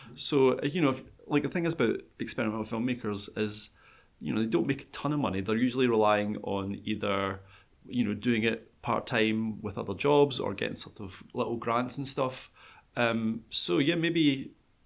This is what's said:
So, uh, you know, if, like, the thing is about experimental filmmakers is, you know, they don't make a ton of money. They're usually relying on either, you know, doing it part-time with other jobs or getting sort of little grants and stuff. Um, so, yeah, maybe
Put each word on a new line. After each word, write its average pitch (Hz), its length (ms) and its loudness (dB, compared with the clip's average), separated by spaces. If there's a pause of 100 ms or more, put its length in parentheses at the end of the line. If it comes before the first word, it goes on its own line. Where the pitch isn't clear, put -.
(160)
So, 135 440 4
uh, - 60 -2
you 147 160 -2
know, 139 100 4
if, 123 100 -6 (260)
like, 147 160 2
the 143 60 -4
thing 170 160 -2
is 165 80 0
about 110 280 0 (180)
experimental 110 440 -4
filmmakers 113 760 -4
is, 107 340 -4 (500)
you 147 120 -4
know, 107 60 0
they 113 80 2
don't 135 200 0
make 139 160 -2
a - 20 -20
ton - 260 -6
of 147 80 0
money. 98 220 0
They're 110 160 0
usually 127 300 2
relying 104 560 4
on 98 420 -4
either, 98 560 -2 (440)
you 123 200 -2
know, 104 80 0
doing 110 300 0
it - 260 -2 (120)
part-time 110 800 0
with 101 160 -8
other 104 160 -4
jobs 143 480 4
or 101 120 -2
getting 113 220 -6
sort - 240 -12
of 98 240 -14 (100)
little 120 220 -2
grants 120 420 -2
and 139 80 -4
stuff. 131 460 -4 (460)
Um, 113 520 0
so, - 300 2
yeah, 151 160 4
maybe 160 560 2 (340)